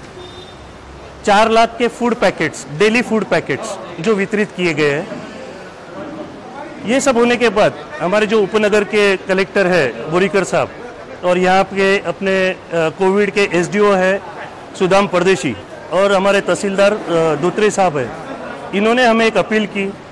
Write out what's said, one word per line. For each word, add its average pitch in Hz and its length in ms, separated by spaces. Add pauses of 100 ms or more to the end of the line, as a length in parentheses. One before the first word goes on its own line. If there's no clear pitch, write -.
(1300)
चार 214 240
लाख 226 300
के 240 80
फूड 233 280
पैकेट्स, 175 520 (100)
डेली 214 240
फूड 220 240
पैकेट्स - 520 (220)
जो 175 160
वितरित 196 420
किए 175 160
गए 147 180
हैं। 160 340 (1600)
ये 233 140
सब 254 180
होने 240 180
के 233 140
बाद 185 240 (280)
हमारे 208 240
जो 214 160
उपनगर 208 420
के 202 340
कलेक्टर 190 500
है 151 440
बोरीकर 185 320
साहब 139 260 (540)
और 180 140
यहाँ 185 260
के 196 360
अपने, 190 500
अ, 185 60 (180)
कोविड 190 580
के 202 220
एसडीओ 180 380
है 190 300 (580)
सुदाम 190 280
परदेशी 175 480 (360)
और 196 220
हमारे 196 280
तहसीलदार, 196 520
अ, 165 420
धोत्रे 180 360
साहब 180 260
है, 117 280 (500)
इन्होंने 233 300
हमें 226 200
एक 220 120
अपील 214 280
की। 196 280 (180)